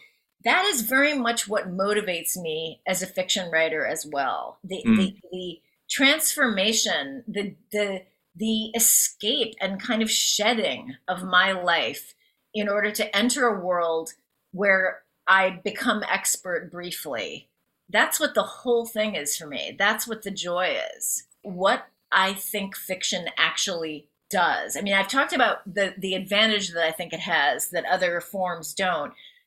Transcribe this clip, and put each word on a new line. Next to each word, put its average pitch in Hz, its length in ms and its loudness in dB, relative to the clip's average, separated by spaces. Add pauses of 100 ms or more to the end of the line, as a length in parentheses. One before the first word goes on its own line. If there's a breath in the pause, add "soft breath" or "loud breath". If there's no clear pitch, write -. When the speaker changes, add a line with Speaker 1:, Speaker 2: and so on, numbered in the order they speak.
(440 loud breath)
Speaker 1:
that 339 200 4
is 320 180 2
very 277 320 4
much 233 340 0
what 202 200 -2
motivates 190 680 -2
me 160 500 -6
as 185 160 -2
a 190 40 -4
fiction 185 440 -2
writer 160 340 2
as 147 260 -4
well. 110 520 -2
The, 190 240 -8
Speaker 2:
Mm. 220 100 6
Speaker 1:
the, 190 200 2 (160)
the 180 280 -8 (300)
transformation, 226 1400 2
the, 202 280 -6 (180)
the, 196 300 -2 (340)
the 220 400 -2
escape 226 840 2
and 196 220 -4
kind 226 200 0
of 220 80 0
shedding 160 840 0 (140)
of 185 160 -4
my 185 280 4
life 170 600 -2 (400)
in 208 140 0
order 208 220 2
to 208 260 -2
enter 247 300 4
a 202 180 2
world 165 460 0 (420)
where 190 500 2 (240)
I 190 380 4
become 214 460 0
expert 180 600 -2
briefly. 147 760 -8 (420)
That's 240 300 2
what 302 140 0
the 208 80 4
whole 233 440 0
thing 214 280 -2
is 147 220 -4
for - 100 -10
me. 90 320 -8
That's 214 280 2
what 226 160 -6
the 196 80 -6
joy 175 460 -2 (200)
is. - 280 -6 (180)
What 190 440 0 (260)
I 190 220 4
think 196 420 -6
fiction 180 500 -4 (100)
actually 160 720 -2 (220)
does. 143 460 0
I 160 60 -4
mean, 202 120 0
I've 190 140 2
talked 285 240 2
about 247 260 4 (160)
the, 196 240 0
the 185 160 -4
advantage 202 580 2
that 170 120 2
I 160 80 2
think 170 200 -8
it 160 80 -6
has 147 500 2
that 175 140 -2
other 175 360 2
forms 175 540 -4
don't. 170 380 0 (340 loud breath)